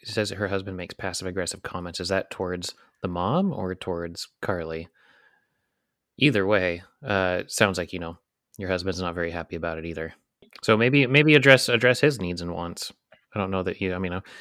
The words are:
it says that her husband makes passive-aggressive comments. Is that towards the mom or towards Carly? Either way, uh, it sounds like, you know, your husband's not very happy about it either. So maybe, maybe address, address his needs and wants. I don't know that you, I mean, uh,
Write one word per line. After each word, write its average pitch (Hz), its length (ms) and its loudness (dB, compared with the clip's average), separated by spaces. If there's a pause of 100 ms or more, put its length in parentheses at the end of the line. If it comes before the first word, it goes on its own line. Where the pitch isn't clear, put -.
it - 80 -16
says 104 220 -2
that 98 80 -6
her 101 100 0
husband 95 280 -4
makes 90 180 -10
passive-aggressive 92 680 -6
comments. 87 380 -8
Is 87 80 -6
that 95 220 -2
towards 90 440 -6 (280)
the 98 60 -2
mom 117 440 0
or 92 220 -4
towards 85 540 -8 (120)
Carly? 82 480 -4 (1300)
Either 113 300 4
way, 90 360 2 (220)
uh, 92 360 0
it - 100 -10
sounds 98 260 2
like, 87 160 -6
you 92 60 -8
know, 85 200 -10 (380)
your 95 120 -6
husband's 90 320 -2
not 87 140 -4
very 85 160 -4
happy 85 260 -8
about 82 220 -6
it 82 80 -8
either. 80 280 -8 (480)
So 110 140 4
maybe, 127 300 4
maybe 147 280 6
address, 135 340 8
address 123 320 4
his 139 200 4
needs 87 200 -4
and 87 140 -6
wants. 85 380 -8 (420)
I 107 40 -4
don't 95 120 -2
know 95 120 0
that 90 180 -4
you, 92 140 -2
I 92 40 -4
mean, 92 140 -4
uh, 95 80 -4 (200)